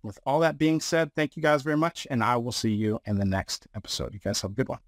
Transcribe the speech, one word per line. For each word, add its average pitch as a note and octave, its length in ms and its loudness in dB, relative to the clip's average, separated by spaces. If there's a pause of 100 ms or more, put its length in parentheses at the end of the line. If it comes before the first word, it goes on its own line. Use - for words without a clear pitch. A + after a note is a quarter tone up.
With G#2+ 220 -12
all C#3+ 160 2
that D#3 160 2
being D#3 240 2
said, E3 340 0
thank D3+ 200 -2
you D#3+ 60 -6
guys D3+ 200 4
very D3+ 160 0
much, E3 320 -2
and A#2+ 140 0
I A#2+ 140 4
will A#2+ 140 -2
see A2+ 220 0
you G#2+ 320 0
in G#2 120 0
the G2 80 2
next - 500 -2
episode. - 380 -8
You G2+ 60 -14
guys G2+ 220 -2
have G2 100 -6
a - 20 -10
good B2 160 -2
one. A#2+ 180 -6